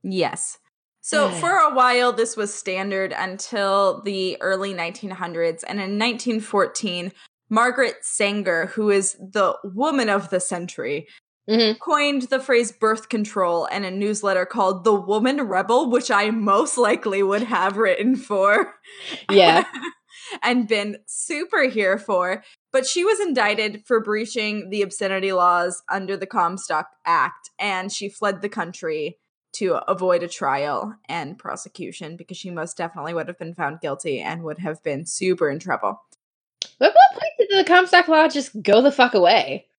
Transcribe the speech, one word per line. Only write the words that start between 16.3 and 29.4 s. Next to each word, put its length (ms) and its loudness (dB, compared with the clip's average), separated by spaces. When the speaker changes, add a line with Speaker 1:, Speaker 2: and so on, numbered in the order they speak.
Speaker 1:
likely 460 2
would 180 2
have 360 0
written 380 2
for. 600 2
Speaker 2:
Yeah. 380 8
Speaker 1:
<laughs> 40 -18
And 240 0
been 300 -2
super 600 -2
here 300 2
for. 460 -2
But 140 2
she 180 -2
was 160 2
indicted 680 -2
for 120 2
breaching 680 -4
the 140 -2
obscenity 500 -2
laws 560 2
under 260 -4
the 120 -10
Comstock 580 -2
Act, 540 0
and 340 -4
she 180 -8
fled 340 -4
the 60 -4
country 680 -8